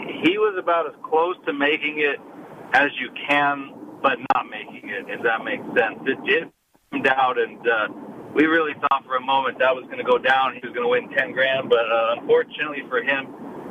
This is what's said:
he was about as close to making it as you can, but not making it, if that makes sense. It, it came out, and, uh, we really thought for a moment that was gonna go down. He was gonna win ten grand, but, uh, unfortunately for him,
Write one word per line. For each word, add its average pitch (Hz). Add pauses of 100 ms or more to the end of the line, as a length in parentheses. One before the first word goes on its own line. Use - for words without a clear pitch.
(220)
he 381
was 427
about 170
as -
close 170
to 160
making 147
it 143 (540)
as 139 (100)
you 123 (180)
can, 143 (280)
but 131 (160)
not 120
making 107
it, 101
if -
that 113
makes 107 (120)
sense. 110
It, 131
it 151 (420)
came 135
out, 131
and, 107 (100)
uh, 107 (460)
we 151
really 160
thought 131
for 127
a 127
moment 131
that 131
was 127
gonna 123
go 123
down. 131
He 123
was 110
gonna 120
win 120
ten 131
grand, 131
but, 117
uh, 113
unfortunately 151
for 160
him, 135 (440)